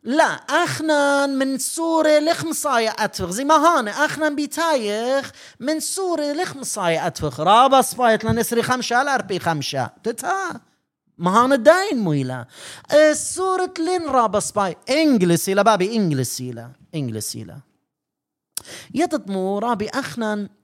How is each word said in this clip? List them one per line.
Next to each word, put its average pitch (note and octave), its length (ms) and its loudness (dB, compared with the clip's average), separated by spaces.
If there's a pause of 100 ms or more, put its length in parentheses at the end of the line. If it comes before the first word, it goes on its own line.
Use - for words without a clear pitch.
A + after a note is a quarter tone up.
لا، D4 200 2
أخنان C#4 1120 0
من C4+ 200 -2
سورة D#4 600 2
لخمسايا D4 720 0
أتفغ. G3+ 400 -4
زي A3 140 -4
ما D4+ 100 4
هان، D4 340 4
أخنان C#4+ 480 -2
بيتايخ C4+ 960 -2 (280)
من D4+ 200 -2
سورة D#4+ 520 -2
لخمسايا G3+ 760 -4
أتفغ. D3+ 360 -6
رابا B3 400 6
سبايت A3+ 420 0
لنسري A3+ 380 0
خمشة A#3+ 340 -2
على C#4 180 2
أربي G3 240 -4
خمشة. C#3+ 520 -4 (120)
تتا. E4+ 580 -6 (580)
ما F3 120 0
هان A#3+ 320 4
داين F4 360 4
مويلة. C3 480 -2 (460)
إيه، D4+ 200 6
سورة F#4 680 -2
لين E4+ 300 -2
رابا A3+ 320 2
سباي. G3 360 -4 (140)
إنجلسي G3+ 640 2
لا G3+ 80 4
بابي، G#3 340 4
إنجلسي C3 560 -2
لا. A#2 180 -16 (240)
إنجلسي A2+ 500 -8
لا. - 140 -18 (1400)
يتطمو G3 640 -2
رابي G#3+ 300 -2
أخنان G#3+ 600 -6 (160)